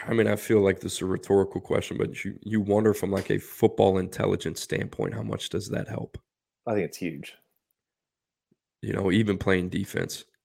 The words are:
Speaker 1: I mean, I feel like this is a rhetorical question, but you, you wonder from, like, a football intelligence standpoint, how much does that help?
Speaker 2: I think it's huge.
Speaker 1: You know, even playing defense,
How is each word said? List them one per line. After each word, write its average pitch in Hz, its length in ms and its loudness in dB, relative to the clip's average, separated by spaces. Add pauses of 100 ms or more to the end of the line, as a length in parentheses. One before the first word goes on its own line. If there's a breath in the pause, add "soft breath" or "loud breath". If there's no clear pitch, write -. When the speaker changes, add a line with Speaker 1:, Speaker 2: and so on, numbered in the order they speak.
Speaker 1:
I - 40 -2
mean, 113 140 4
I 107 80 2
feel 104 260 4
like 98 200 4
this - 140 -6
is - 80 -6
a 90 40 -2
rhetorical 95 540 2
question, - 360 -4
but - 280 -4
you, - 180 -8
you 107 180 0
wonder 104 340 4
from, 98 180 -2
like, 95 180 -2
a 104 80 2
football 98 600 4
intelligence 92 600 -2
standpoint, - 540 -4
how 110 80 -6
much 107 280 -8
does 101 180 -6
that - 200 -6
help? - 300 -10 (480)
Speaker 2:
I 117 60 -2
think 98 140 0
it's - 100 -12
huge. 80 400 -10 (1500)
Speaker 1:
You 101 120 -4
know, 98 180 0
even 104 260 2
playing 92 300 0
defense, - 560 -6 (200)